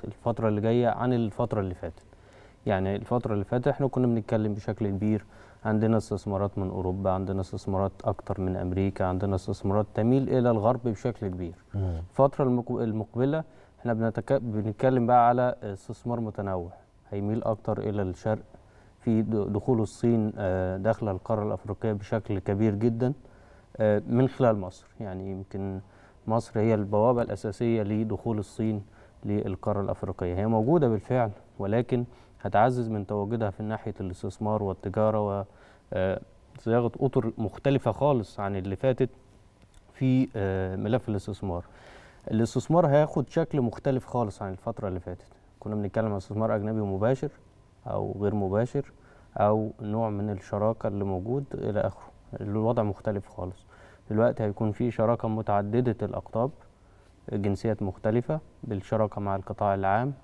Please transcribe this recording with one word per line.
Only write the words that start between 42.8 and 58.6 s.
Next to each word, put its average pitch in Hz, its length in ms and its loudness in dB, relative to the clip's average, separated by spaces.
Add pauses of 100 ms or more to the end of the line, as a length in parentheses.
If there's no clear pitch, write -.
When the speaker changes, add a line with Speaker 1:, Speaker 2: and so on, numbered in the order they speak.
Speaker 1:
هياخد 151 420 4
شكل 156 320 0
مختلف 123 460 0
خالص 110 360 -2
عن 98 100 -6
الفترة 107 360 -6
اللي 90 120 -4
فاتت. - 280 -12 (320)
كنا 107 140 -6
بنتكلم 104 360 0
عن 101 60 -2
استثمار 110 400 -2
أجنبي 107 240 -2
مباشر 110 500 0 (560)
أو 101 340 -4
غير 101 140 2
مباشر 104 580 0 (440)
أو 107 340 2 (100)
نوع 110 300 -2
من 104 200 -4
الشراكة 104 560 -2
اللي 101 180 -2
موجود 104 400 -2 (100)
إلى 104 260 -2
آخره. - 300 -4 (300)
الوضع 110 420 0
مختلف 101 460 -4
خالص. - 380 -12 (440)
دلوقتي 110 320 2
هيكون 107 300 0
في 120 180 -2
شراكة 113 380 2
متعددة 107 760 0
الأقطاب، 110 480 -2 (840)
جنسيات 104 500 -2
مختلفة، 113 580 0 (240)